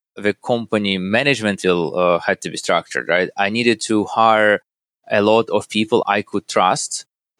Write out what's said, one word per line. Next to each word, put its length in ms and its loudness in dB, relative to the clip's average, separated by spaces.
the 180 -2
company 640 -2
management 680 0
will, 320 0
uh, 240 2
had 220 -6
to 80 -8
be 80 -10
structured, 500 -4
right? 300 0
I 120 0
needed 320 0
to 240 0
hire 560 2
a 100 2
lot 300 4
of 180 -2
people 380 0
I 160 0
could 240 -6
trust 580 0